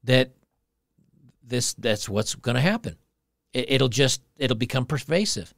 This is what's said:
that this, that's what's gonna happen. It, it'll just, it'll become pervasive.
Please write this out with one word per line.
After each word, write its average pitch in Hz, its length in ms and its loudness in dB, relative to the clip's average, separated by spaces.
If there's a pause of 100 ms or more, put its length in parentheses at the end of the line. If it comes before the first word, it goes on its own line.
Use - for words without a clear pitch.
that 127 280 2 (1120)
this, 123 300 -2
that's - 340 -2
what's 101 280 -2
gonna 123 260 0
happen. 185 340 0 (580)
It, 127 160 -2
it'll 135 200 4
just, 127 320 2 (160)
it'll 131 180 0
become 120 300 -2
pervasive. 156 720 -2